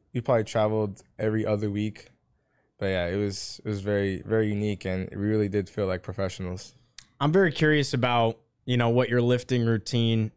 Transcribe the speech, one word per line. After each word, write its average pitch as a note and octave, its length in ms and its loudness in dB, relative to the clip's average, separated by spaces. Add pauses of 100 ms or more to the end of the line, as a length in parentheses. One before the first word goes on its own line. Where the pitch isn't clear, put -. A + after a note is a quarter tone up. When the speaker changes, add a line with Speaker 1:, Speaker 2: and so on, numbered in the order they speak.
(120)
Speaker 1:
we B2 80 -4
probably A#2 240 2
traveled G#2+ 580 -2 (160)
every A2 280 0
other G#2 240 0
week. G#2 380 -4 (680)
But G2+ 80 -4
yeah, F#2 200 0
it F2+ 100 -2
was, G2+ 480 -4
it A#2 40 -6
was G2+ 140 -4
very, G2+ 440 0
very A2 220 2
unique, G#2 360 -2
and F#2 260 -2
we - 60 -12
really G#2 320 0
did G2 200 -2
feel G#2 180 -4
like F#2 160 -4
professionals. F#2 720 -8 (460)
Speaker 2:
I'm D3 120 2
very F3+ 200 4
curious D3+ 420 2
about, A#2+ 440 2 (280)
you B2+ 100 0
know, A#2+ 120 2
what A#2+ 200 2
your A#2+ 140 2
lifting B2 420 2
routine, A2+ 720 0